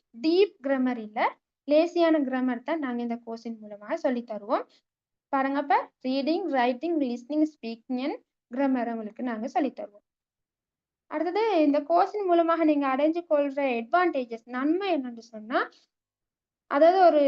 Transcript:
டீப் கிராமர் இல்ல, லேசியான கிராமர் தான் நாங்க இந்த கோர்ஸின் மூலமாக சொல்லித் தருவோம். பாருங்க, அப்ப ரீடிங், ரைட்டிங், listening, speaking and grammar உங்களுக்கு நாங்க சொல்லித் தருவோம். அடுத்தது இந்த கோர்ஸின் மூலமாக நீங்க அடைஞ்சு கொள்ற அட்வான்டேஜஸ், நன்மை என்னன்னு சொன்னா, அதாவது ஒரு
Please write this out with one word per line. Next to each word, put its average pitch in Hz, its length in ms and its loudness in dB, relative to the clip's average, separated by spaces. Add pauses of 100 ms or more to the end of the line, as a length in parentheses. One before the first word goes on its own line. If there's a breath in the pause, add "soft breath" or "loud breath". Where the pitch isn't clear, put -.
(160)
டீப் 339 460 2
கிராமர் 254 400 -2
இல்ல, 214 180 -10 (480)
லேசியான 320 560 4
கிராமர் 254 400 -2
தான் 320 160 -4
நாங்க 247 220 -6
இந்த 233 200 -6
கோர்ஸின் 226 380 -12
மூலமாக 208 380 -10
சொல்லித் 247 320 -4
தருவோம். 220 360 -4 (680 soft breath)
பாருங்க, 277 260 0
அப்ப 277 160 0 (260)
ரீடிங், 277 480 -2
ரைட்டிங், 262 500 0
listening, 277 460 -2
speaking 240 540 -8
and 311 160 -4 (360)
grammar 262 380 0
உங்களுக்கு 226 340 -8
நாங்க 233 240 -6
சொல்லித் 285 300 -2
தருவோம். - 280 -16 (1080)
அடுத்தது 339 320 -2 (180)
இந்த 294 180 4
கோர்ஸின் 381 480 0
மூலமாக 330 360 2
நீங்க 285 240 2
அடைஞ்சு 302 380 0
கொள்ற 285 340 0 (120)
அட்வான்டேஜஸ், 247 760 -2
நன்மை 302 460 -2
என்னன்னு 247 340 -4
சொன்னா, 220 340 -4 (1120 soft breath)
அதாவது 330 280 6
ஒரு 311 280 6